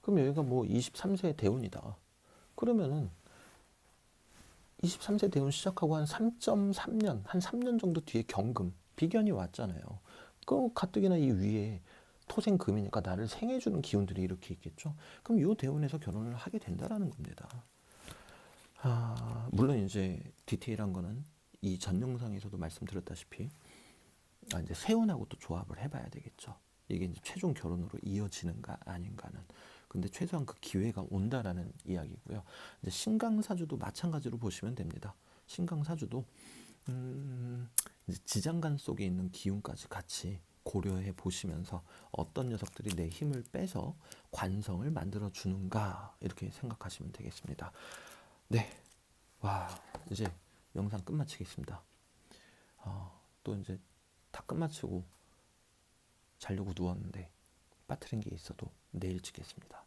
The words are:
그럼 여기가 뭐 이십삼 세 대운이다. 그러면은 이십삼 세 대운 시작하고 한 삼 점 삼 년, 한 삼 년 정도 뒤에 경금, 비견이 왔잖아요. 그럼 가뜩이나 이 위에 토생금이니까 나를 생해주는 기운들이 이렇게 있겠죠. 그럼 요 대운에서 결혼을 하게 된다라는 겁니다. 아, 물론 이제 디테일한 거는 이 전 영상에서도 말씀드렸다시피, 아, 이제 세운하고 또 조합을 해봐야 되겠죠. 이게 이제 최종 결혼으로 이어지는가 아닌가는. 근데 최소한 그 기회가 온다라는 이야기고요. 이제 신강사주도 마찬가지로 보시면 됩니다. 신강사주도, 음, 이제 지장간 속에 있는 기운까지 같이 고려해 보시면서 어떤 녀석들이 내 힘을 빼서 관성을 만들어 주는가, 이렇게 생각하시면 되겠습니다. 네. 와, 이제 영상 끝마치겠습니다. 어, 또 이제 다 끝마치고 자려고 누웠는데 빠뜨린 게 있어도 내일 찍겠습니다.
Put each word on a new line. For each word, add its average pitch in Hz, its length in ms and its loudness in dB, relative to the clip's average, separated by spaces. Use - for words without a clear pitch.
그럼 196 180 8
여기가 143 220 6
뭐 123 220 4
이십삼 127 520 2
세 165 200 2
대운이다. 110 600 2
그러면은 156 540 4
이십삼 202 360 2
세 202 100 6
대운 139 220 6
시작하고 160 460 2
한 151 100 2
삼 226 340 2
점 202 320 6
삼 220 260 0
년, 165 280 4
한 180 140 4
삼 233 200 0
년 247 180 4
정도 165 260 4
뒤에 113 180 2
경금, 104 520 0
비견이 214 340 6
왔잖아요. 95 520 -2
그럼 262 280 4
가뜩이나 190 420 4
이 139 140 6
위에 104 520 4
토생금이니까 107 720 4
나를 92 260 0
생해주는 226 540 2
기운들이 95 420 2
이렇게 92 320 -2
있겠죠. 147 400 -8
그럼 233 180 4
요 190 140 6
대운에서 147 440 2
결혼을 113 360 -2
하게 185 240 -6
된다라는 190 500 -2
겁니다. - 400 -8
아, 117 680 0
물론 131 280 6
이제 95 440 2
디테일한 104 460 -2
거는 98 320 -4
이 92 160 0
전 92 220 2
영상에서도 110 560 -2
말씀드렸다시피, 92 960 -6
아, 87 60 0
이제 85 140 -4
세운하고 214 540 2
또 - 100 -10
조합을 92 400 -4
해봐야 131 320 -6
되겠죠. - 440 -14
이게 92 180 0
이제 87 180 -6
최종 180 300 0
결혼으로 87 480 -2
이어지는가 98 840 -2
아닌가는. 90 560 -8
근데 95 200 0
최소한 165 360 -2
그 - 160 -8
기회가 101 480 0
온다라는 98 640 0
이야기고요. 87 580 -4
이제 95 80 -2
신강사주도 214 880 2
마찬가지로 131 580 -2
보시면 110 380 -2
됩니다. 95 400 -6
신강사주도, 151 800 -2
음, 127 800 -4
이제 - 200 -2
지장간 165 500 2
속에 - 300 -2
있는 92 260 0
기운까지 - 560 -4
같이 - 520 -6
고려해 95 500 0
보시면서 87 720 -4
어떤 131 400 -2
녀석들이 101 440 -2
내 82 140 0
힘을 131 420 -2
빼서 - 460 -4
관성을 98 600 -2
만들어 101 420 -2
주는가, 95 880 -2
이렇게 - 300 -4
생각하시면 - 600 -8
되겠습니다. - 600 -10
네. 110 220 2
와, 98 280 -2
이제 98 200 -2
영상 104 240 -2
끝마치겠습니다. 90 840 -6
어, 95 420 -8
또 107 140 -2
이제 92 220 -6
다 - 160 -12
끝마치고 151 560 -2
자려고 95 380 -2
누웠는데 90 540 -2
빠뜨린 - 340 -4
게 104 140 -6
있어도 - 360 -10
내일 92 300 -2
찍겠습니다. - 680 -14